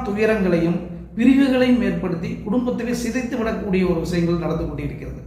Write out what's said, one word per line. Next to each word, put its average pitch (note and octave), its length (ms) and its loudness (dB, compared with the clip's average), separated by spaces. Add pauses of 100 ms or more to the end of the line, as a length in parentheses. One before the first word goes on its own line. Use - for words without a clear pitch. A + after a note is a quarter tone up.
துயரங்களையும் G3 720 2 (400)
பிரிவுகளையும் B3+ 720 6
ஏற்படுத்தி E3+ 420 -2 (160)
குடும்பத்தையே A#3+ 500 -2
சிதைத்து A#3+ 420 -4
விடக்கூடிய G3 480 0
ஒரு E3 200 0
விஷயங்கள் E3+ 380 0
நடந்து E3 220 -2
கொண்டிருக்கிறது. C#3 600 -8